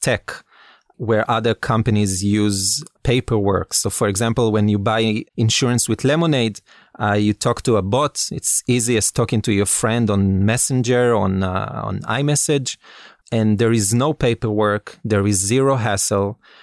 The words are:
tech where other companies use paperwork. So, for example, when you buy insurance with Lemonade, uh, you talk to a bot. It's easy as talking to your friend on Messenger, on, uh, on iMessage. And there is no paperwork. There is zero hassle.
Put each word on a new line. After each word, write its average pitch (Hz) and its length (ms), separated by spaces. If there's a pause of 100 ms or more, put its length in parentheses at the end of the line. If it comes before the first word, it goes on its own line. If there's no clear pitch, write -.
tech - 320 (640)
where 110 340
other 113 240
companies 104 680
use 101 600 (200)
paperwork. 104 680
So, - 160
for - 180
example, 113 460
when 107 160
you 104 100
buy 110 460 (120)
insurance 117 520
with 113 160
Lemonade, 135 560 (400)
uh, 104 140
you 104 180
talk - 300
to 113 160
a 95 40
bot. 123 480
It's - 360
easy 120 320
as 101 120
talking 117 320
to 113 100
your 101 120
friend 113 460
on 98 340
Messenger, 123 680
on, 95 280
uh, 95 400
on 101 180
iMessage. 143 760 (560)
And 110 260
there 113 140
is 107 220
no 135 180
paperwork. 107 920
There 104 240
is 104 120
zero 131 380
hassle. 101 640 (240)